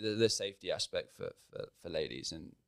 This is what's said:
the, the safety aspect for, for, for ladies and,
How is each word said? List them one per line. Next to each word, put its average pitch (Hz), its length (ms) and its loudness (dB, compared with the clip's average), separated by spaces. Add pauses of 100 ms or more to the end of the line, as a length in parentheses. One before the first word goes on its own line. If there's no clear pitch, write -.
the, 107 100 2
the 110 180 6
safety 98 420 -2
aspect - 460 -2
for, - 140 -6 (200)
for, - 140 -6 (160)
for 87 80 -8
ladies 67 420 -2
and, 78 240 -10 (120)